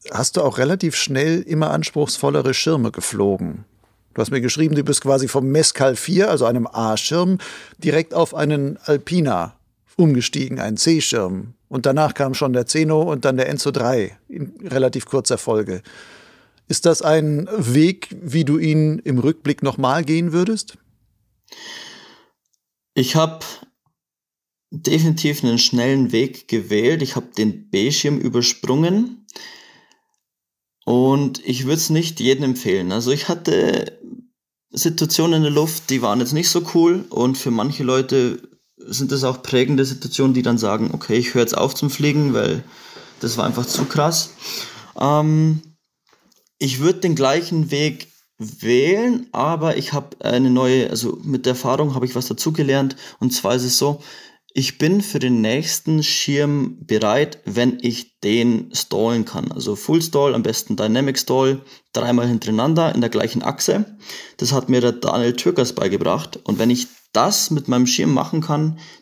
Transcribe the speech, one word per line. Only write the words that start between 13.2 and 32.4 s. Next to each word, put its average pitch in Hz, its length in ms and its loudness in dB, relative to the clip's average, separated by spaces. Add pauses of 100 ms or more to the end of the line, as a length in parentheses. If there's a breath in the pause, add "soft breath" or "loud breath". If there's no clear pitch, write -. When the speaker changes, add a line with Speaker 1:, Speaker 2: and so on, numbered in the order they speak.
Speaker 1:
dann 131 140 2
der 131 120 0
Enzo 143 220 -2
drei 120 460 0 (100)
in - 260 -10 (120)
relativ 131 400 0
kurzer 123 320 -2
Folge. 104 460 -2 (840 loud breath)
Ist - 180 -4
das 165 160 4
ein 156 540 2
Weg, 156 680 2
wie 156 220 -2
du 147 140 2
ihn 156 420 2
im 127 200 0
Rückblick 143 440 0
nochmal 139 400 0
gehen 160 300 0
würdest? 180 440 -2 (2250 loud breath)
Speaker 2:
Ich 131 220 0
hab 160 300 0 (1300)
definitiv 156 720 0
einen 117 140 2
schnellen 123 540 2
Weg 113 360 -2
gewählt. 113 540 0
Ich 131 140 -4
hab - 200 -8
den 107 340 -2
B-Schirm 143 500 0
übersprungen. 143 1080 0 (1600 loud breath)
Und 131 600 2
ich 127 200 -4
würd's 156 260 0
nicht 160 280 0
jedem 131 240 2